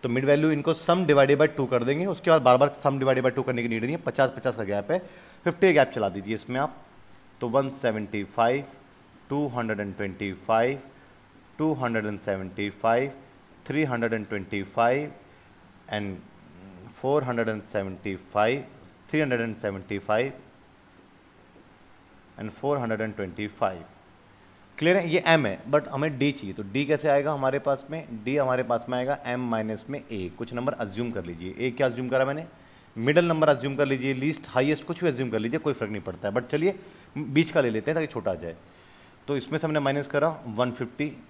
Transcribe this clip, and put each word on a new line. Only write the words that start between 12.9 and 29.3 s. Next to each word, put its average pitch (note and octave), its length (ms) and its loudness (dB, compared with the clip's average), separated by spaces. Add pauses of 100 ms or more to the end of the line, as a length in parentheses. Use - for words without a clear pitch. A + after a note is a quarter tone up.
थ्री D3+ 180 0
हंड्रेड A#2 280 0
एंड G#2+ 160 -4
ट्वेंटी G2+ 360 -4
फ़ाइव B2+ 480 0 (760)
and G2+ 260 -4 (840)
four C#3 240 0
hundred A#2 260 -2
and G#2+ 240 -6
seventy-five, G2+ 880 -2 (480)
three D3+ 120 0
hundred B2+ 200 0
and A2+ 180 -4
seventy-five G#2 720 -2 (2000)
and G#2 140 -10
four - 260 -4
hundred A2+ 240 -2
and A2 140 -6
twenty-five। F#2+ 680 -4 (960)
Clear F3 180 4
है? E3+ 140 0
ये E3+ 160 2
एम D#3+ 200 6
है, G2 120 -4 (120)
but D3 180 2
हमें C#3+ 300 -4
D C#3+ 140 2
चाहिए, G2 220 -10
तो A2 100 -8
डी A2+ 220 -2
कैसे D3+ 220 2
आएगा C#3+ 240 4
हमारे C3+ 280 0
पास C#3 300 -2
में? B2 340 -10
D C3 120 0
हमारे B2+ 280 2
पास A#2+ 240 -2
में B2+ 100 -2
आएगा C3+ 280 -2
M B2 140 -4 (100)